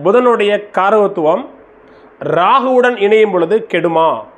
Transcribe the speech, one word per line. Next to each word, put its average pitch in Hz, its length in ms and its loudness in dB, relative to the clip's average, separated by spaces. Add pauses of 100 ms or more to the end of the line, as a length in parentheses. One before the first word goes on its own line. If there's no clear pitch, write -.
புதனுடைய 214 480 2 (260)
காரகத்துவம் 196 680 0 (920)
ராகுவுடன் 247 680 2
இணையும் 214 300 2
பொழுது 196 380 -2
கெடுமா 165 360 0 (300)